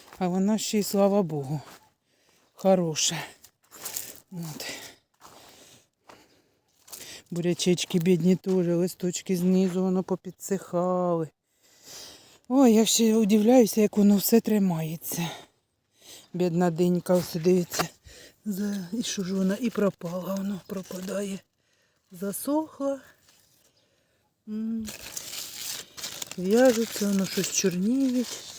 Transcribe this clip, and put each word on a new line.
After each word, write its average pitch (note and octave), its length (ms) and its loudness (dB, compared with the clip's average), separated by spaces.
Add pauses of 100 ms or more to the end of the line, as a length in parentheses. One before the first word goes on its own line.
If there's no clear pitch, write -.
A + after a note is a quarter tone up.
(180)
А F3+ 100 -2
вона F#3+ 300 0
ще G#3 220 -2
й, G3 40 2
слава G3+ 400 2
Богу, D3 380 -6 (920)
хороша. F3 640 0 (1120)
От. E3 340 -12 (2750)
Бурячечки F3 680 0
бідні F3 360 4
теж, F#3 320 0
листочки F3 720 -2
знизу, F#3 440 2
воно F#3 220 0
попідсихали. F3+ 1300 -2 (1200)
Ой, B3 240 6
я A3 120 6
ще A3 300 4
удивляюся, A3 680 6
як G#3 160 2
воно G3+ 200 6
все A3+ 220 4
тримається. E3+ 880 -2 (1040)
Бідна F3 380 2
динька, F3 420 0
ось F3 220 0
дивіться. F3 540 0 (560)
За-, G3+ 480 -6
і A#3 100 -4
що - 200 -6
ж F3+ 100 -6
вона, F#3+ 280 0
і A#3+ 80 -2
пропала, F3+ 640 -4
воно G3 320 -6
пропадає. F#3+ 720 -8 (720)
Засохла. C#4 880 -6 (1500)
М. A3 400 -6 (1500)
В'яжуться, A3 720 2
воно G3 180 2
щось - 260 -4
чорніють, A#3+ 880 0 (200)